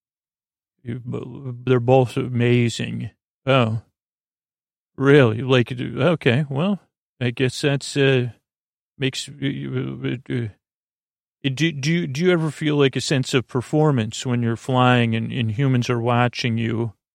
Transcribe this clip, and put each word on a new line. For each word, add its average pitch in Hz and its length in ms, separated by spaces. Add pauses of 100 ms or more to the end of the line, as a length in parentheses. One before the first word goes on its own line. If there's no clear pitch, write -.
(800)
You, 123 180
b-, 123 540 (120)
they're 127 140
both 127 380
amazing. 120 920 (340)
Oh, 117 360 (1160)
really? 131 440
Like, 127 300
okay, 131 800
well, 170 300 (400)
I 123 120
guess 123 300
that's, 139 360
uh, 131 340 (640)
makes, 135 320
uh, 139 160
uh, 135 880
uh, 120 140 (960)
do, 143 300
do 147 200
you, 170 160
do 139 140
you 180 100
ever 160 200
feel, 147 260
like, 139 180
a 127 60
sense 135 320
of 127 140
performance 131 800
when 120 160
you're 117 140
flying 123 600
and, 113 160
and 113 200
humans 127 380
are 120 100
watching 120 580
you, 113 360 (220)